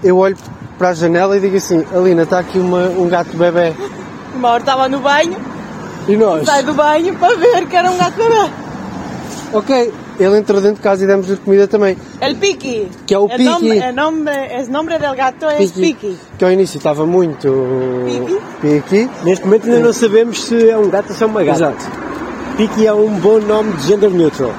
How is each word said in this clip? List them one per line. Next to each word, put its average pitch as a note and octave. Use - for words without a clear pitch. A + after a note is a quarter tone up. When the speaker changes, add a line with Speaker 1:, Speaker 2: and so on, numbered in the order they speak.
Speaker 1:
eu F#3
olho F#3+
para F3+
a F3
janela F3
e G3
digo F#3+
assim, F3
"Alina, F3+
está E3+
aqui F3+
uma, F3+
um F3+
gato F3
bebé." E3+
Speaker 2:
O C4
Mauro A#3+
estava C4
no C4+
banho D4+
Speaker 1:
E G3+
nós? F3+
Speaker 2:
sai C#4
do C#4+
banho D4+
para G4+
ver F4+
que F4
era F4+
um F4+
gato F4+
bebé. A4
Speaker 1:
Ok, A#3+
ele G3
entrou G3+
dentro G3+
de -
casa G3
e -
demos-lhe G3
comida G3
também. G3
Speaker 2:
El C#4
Piqui. B3+
Speaker 1:
Que G3
é G3
o G3+
Speaker 2:
El G#3
Speaker 1:
Piqui. B3
Speaker 2:
nombre, D4+
el B3+
nombre, D4
el B3
nombre D#4+
del C#4+
gato C4
es D4
Speaker 1:
Piqui. F#3
Speaker 2:
Piqui. F#3+
Speaker 1:
Que F#3
ao F#3
início F#3
estava D3+
muito E3+
Speaker 2:
Piqui. B2+
Speaker 1:
Piqui. E3
Speaker 3:
Neste F#3
momento G#3+
ainda A#3
não A#3
sabemos A3+
se A#3
é A3+
um G#3
gato G3+
ou G3+
se -
é A3
uma G#3+
gata. D3
Speaker 1:
Exato. D3+
Speaker 3:
Piqui A3
é G#3+
um G#3+
bom G#3
nome G#3+
de C#3
gender G#3
neutral. D3